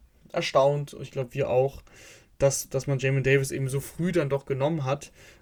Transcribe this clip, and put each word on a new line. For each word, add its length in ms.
erstaunt. 720
Ich 100
glaub, 220
wir 160
auch, 320
dass, 320
dass 180
man 120
Jamin 240
Davis 280
eben 180
so 100
früh 320
dann 180
doch 160
genommen 380
hat. 300